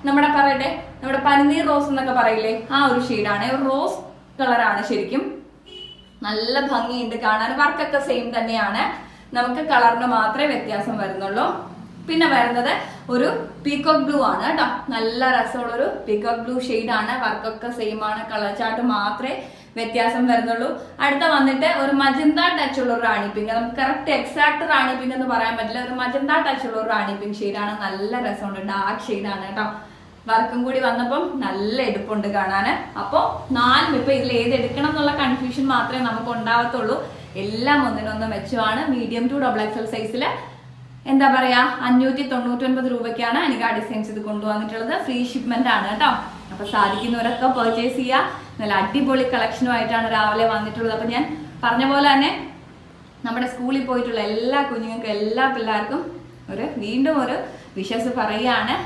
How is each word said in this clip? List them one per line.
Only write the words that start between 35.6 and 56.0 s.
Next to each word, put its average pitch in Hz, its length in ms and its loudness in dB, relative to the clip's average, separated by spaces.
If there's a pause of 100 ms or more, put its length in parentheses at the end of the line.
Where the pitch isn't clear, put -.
മാത്രമേ 247 360 0
നമുക്ക് 233 280 -4
ഉണ്ടാവത്തുള്ളൂ. 233 580 0 (480)
എല്ലാം 247 440 2
ഒന്നിനൊന്ന് 220 460 -4
മെച്ചമാണ്. 220 480 0 (120)
മീഡിയം 233 380 -2
to 277 140 0
ഡബിൾ 214 200 2
എക്സ് 220 160 -6
എൽ 214 120 -6
സൈസിൽ, 226 300 -4 (880)
എന്താ 269 220 6
പറയാ, 254 280 4 (240)
അഞ്ഞൂറ്റി 262 440 4
തൊണ്ണൂറ്റൊൻപത് 254 600 0
രൂപയ്ക്കാണ് 240 540 -2
അനിക 233 180 0 (140)
ഡിസൈൻസ് 214 340 -4
ഇത് 214 160 -6
കൊണ്ടുവന്നിട്ടുള്ളത്. 214 680 -4 (120)
ഫ്രീ 247 120 -2 (140)
ഷിപ്മെന്റ് 240 420 0
ആണ് 202 160 0
കേട്ടോ. 220 200 4 (420)
അപ്പൊ 202 200 -8
സാധിക്കുന്നവരൊക്കെ 233 760 0 (120)
പർച്ചേസ് 233 400 0
ചെയ്യുക. - 420 0 (180)
നല്ല 208 220 -2
അടിപൊളി 262 520 2
കളക്ഷനുമായിട്ടാണ് 233 840 0
രാവിലെ 214 380 2
വന്നിട്ടുള്ളത്. 220 440 -2
അപ്പൊ 226 180 -4
ഞാൻ 294 100 0 (400)
പറഞ്ഞ 240 280 2
പോലെ 285 200 4
തന്നെ 277 180 4 (960)
നമ്മുടെ 247 280 -2
സ്കൂളിൽ 262 340 -2
പോയിട്ടുള്ള 233 320 0 (100)
എല്ലാ 247 300 2 (100)
കുഞ്ഞുങ്ങൾക്കും, 226 460 -4
എല്ലാ 226 300 2 (100)
പിള്ളേർക്കും 220 460 -2 (500)